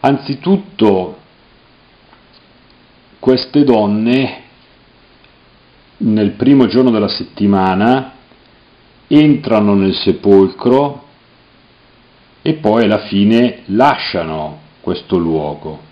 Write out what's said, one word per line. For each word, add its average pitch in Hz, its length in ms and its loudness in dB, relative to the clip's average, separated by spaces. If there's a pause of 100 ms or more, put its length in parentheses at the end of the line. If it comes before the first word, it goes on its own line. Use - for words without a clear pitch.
Anzitutto 135 1160 -2 (2000)
queste 131 460 0
donne 113 760 0 (1600)
nel 107 340 0
primo 135 340 2
giorno 127 240 2
della 107 180 0
settimana 101 1040 -2 (920)
entrano 143 680 2
nel 95 200 0
sepolcro 104 1080 0 (1400)
e 156 140 -4
poi 113 300 0
alla 104 220 -2
fine 110 600 0
lasciano 82 960 -4 (200)
questo - 380 -4
luogo. 76 720 -6